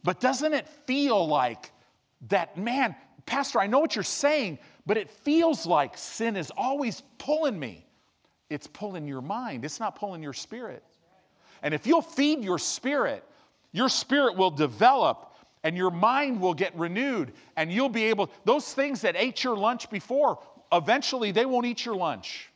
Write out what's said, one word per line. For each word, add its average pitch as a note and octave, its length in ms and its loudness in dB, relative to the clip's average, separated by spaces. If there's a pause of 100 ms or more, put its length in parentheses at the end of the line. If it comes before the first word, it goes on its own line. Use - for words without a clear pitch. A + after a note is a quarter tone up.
But F#3 160 0
doesn't C4+ 340 0
it B3+ 140 -2
feel B3+ 580 0
like B2+ 460 0 (560)
that, F3+ 280 0
man, A#3 380 -2 (300)
Pastor, C4+ 340 -2
I G3+ 80 2
know A#3+ 140 4
what - 160 0
you're G3+ 80 -2
saying, C#4 560 0 (260)
but G3+ 100 2
it G3+ 140 -4
feels D#4+ 560 2
like D3+ 320 2
sin - 380 -4
is E3 200 -6
always B3+ 460 -2 (160)
pulling D4 400 -2
me. G#2 260 -10 (640)
It's D3 200 -8
pulling F#3 400 -10
your C3 120 -8
mind. E3+ 440 -8
It's - 160 -8
not G#3+ 160 -6
pulling F#3 260 -10
your C#3+ 100 -10
spirit. G#3 520 -12 (760)
And D3 120 -2
if F3+ 140 -4
you'll D#4+ 140 4
feed C#4+ 420 0
your F3+ 160 0
spirit, A3 680 -4 (440)
your A#3+ 160 2
spirit C4 480 2
will F#3 160 4
develop D3+ 840 2 (300)
and D#3+ 120 0
your F#3 140 2
mind A#3+ 500 2
will F3+ 140 2
get F3 240 -2
renewed F#3 540 -2 (240)
and E3 160 -2
you'll B3+ 160 0
be A3+ 160 -2
able, G3+ 260 2 (140)
those C4+ 280 2
things C#4 280 -2
that F3 160 0
ate A#3+ 260 -2
your B3 140 -2
lunch A3+ 340 -2
before, B3 480 0 (320)
eventually G#3 640 2
they A#3 140 4
won't B3 200 0
eat A#3+ 180 -6
your A3+ 120 -4
lunch. - 600 -6